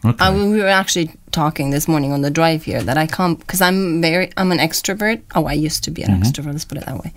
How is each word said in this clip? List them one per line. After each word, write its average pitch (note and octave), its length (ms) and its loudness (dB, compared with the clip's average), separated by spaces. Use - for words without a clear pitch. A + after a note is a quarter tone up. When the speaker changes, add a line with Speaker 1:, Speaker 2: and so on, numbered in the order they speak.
Speaker 1:
Okay. - 200 2
Speaker 2:
I, F#3+ 80 4
we G3+ 260 2
were G3+ 100 2
actually F#3+ 440 2
talking D3+ 400 0
this D3 160 0
morning D3 260 2
on C#3+ 80 0
the C#3+ 100 0
drive D#3+ 320 2
here - 180 -4
that A#2+ 160 0
I D#3 80 2
can't, E3+ 400 -2
'cause F#3 160 -2
I'm F3+ 400 2
very, E3+ 360 0
I'm F#3 140 2
an E3+ 80 2
extrovert. G#3 600 -2
Oh, D#3+ 100 2
I C#3+ 80 -2
used D3+ 300 -2
to - 80 -6
be E3 120 -8
an G#2 80 -2
Speaker 1:
Mm-hmm. F#2 120 2
Speaker 2:
extrovert, C#3+ 300 0
let's D3+ 120 -8
put - 140 -10
it - 60 -12
that - 180 -8
way. D#3+ 120 -10